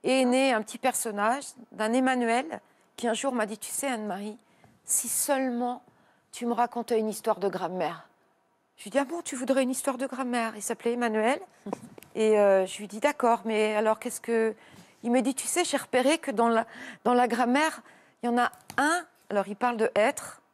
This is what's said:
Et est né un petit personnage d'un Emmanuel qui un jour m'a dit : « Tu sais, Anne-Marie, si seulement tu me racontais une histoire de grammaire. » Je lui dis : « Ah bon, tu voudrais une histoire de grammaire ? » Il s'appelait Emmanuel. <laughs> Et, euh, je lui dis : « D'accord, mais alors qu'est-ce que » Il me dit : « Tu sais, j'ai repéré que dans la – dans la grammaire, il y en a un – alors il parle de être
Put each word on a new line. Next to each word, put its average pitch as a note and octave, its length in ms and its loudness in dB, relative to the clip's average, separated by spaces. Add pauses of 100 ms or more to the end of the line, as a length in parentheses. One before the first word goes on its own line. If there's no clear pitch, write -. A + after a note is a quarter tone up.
Et C4 140 2
est B3+ 60 4
né C4 260 4
un A3 80 2
petit A3 160 -10
personnage A#3 680 -2 (280)
d'un G#3+ 220 -2
Emmanuel B3+ 640 0 (360)
qui A#3+ 120 -4
un A3 60 0
jour C4+ 180 -2
m'a A3+ 140 0
dit : « G#3+ 120 -10
Tu - 120 -12
sais, - 160 -6
Anne-Marie, G#3 500 -6 (480)
si - 240 -2
seulement B3+ 720 -2 (480)
tu - 140 -10
me A#3+ 80 0
racontais A#3 460 0
une A3 100 0
histoire G#3 300 -4
de G3 100 0
grammaire. » E3+ 580 -4 (680)
Je - 80 -20
lui G#3 60 -14
dis : « A#3 100 0
Ah C#4 40 0
bon, E4 180 -8
tu - 120 -10
voudrais C4 280 2
une B3+ 80 0
histoire C4 260 -4
de C4 100 -4
grammaire ? » A#3+ 500 -4
Il G#3 60 -10
s'appelait A#3 300 -2
Emmanuel. A#3+ 480 0 (240)
<laughs> - 500 -12
Et, A3 240 4
euh, G3 280 6
je - 120 -12
lui G#3 80 -10
dis : « G#3 140 -12
D'accord, A#3+ 460 2
mais G#3+ 280 2
alors A3 240 2
qu'est-ce - 220 -8
que » A3+ 340 0 (500)
Il A#3+ 60 -2
me B3 120 4
dit : « C4+ 120 0
Tu - 120 -6
sais, F4 180 0
j'ai C#4 140 -2
repéré C4 400 2
que D#4 120 -6
dans A#3 180 2
la – A#3 180 2 (380)
dans B3 100 4
la B3 120 6
grammaire, B3 540 2 (420)
il A#3 40 -2
y - 20 0
en A#3+ 80 0
a A#3+ 160 2 (240)
un – D#4+ 280 2 (260)
alors G3 180 0
il G3+ 80 -8
parle A#3+ 220 0
de A3 160 2
être - 480 0 (120)